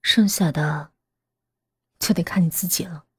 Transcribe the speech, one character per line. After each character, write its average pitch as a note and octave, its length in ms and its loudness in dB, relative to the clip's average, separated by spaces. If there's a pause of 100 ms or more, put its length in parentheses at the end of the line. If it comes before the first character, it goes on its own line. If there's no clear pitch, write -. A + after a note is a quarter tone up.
剩 G#3 260 4
下 E3+ 220 0
的 D3+ 420 -4 (1040)
就 - 140 0
得 F3 100 0
看 F3+ 220 2
你 D#3+ 40 2
自 - 180 -6
己 F3+ 180 -2
了。 E3+ 200 -14 (140)